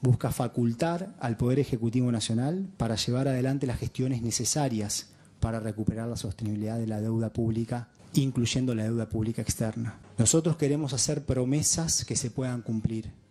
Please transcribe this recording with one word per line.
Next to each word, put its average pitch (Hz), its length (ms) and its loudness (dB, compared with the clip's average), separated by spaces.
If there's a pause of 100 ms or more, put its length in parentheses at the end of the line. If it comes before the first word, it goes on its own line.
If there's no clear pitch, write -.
busca 123 300 4
facultar 135 880 0
al 117 200 -2
Poder 127 200 4
Ejecutivo 123 540 2
Nacional 131 640 0
para 113 200 0
llevar 127 300 0
adelante 135 400 0
las 120 120 -2
gestiones 127 420 -2
necesarias 117 880 -2 (320)
para 113 200 0
recuperar 110 480 -4
la 120 100 -4
sostenibilidad 107 600 -4
de 113 80 -2
la 107 140 -4
deuda 113 320 0
pública, 117 560 -2 (240)
incluyendo 127 640 2
la 110 80 0
deuda 113 260 0
pública 113 320 -2
externa. 113 580 -4 (200)
Nosotros 160 400 4
queremos 147 340 0
hacer 143 320 0
promesas 143 800 2
que 110 120 -2
se 127 140 -2
puedan 123 300 -4
cumplir 113 520 -2 (180)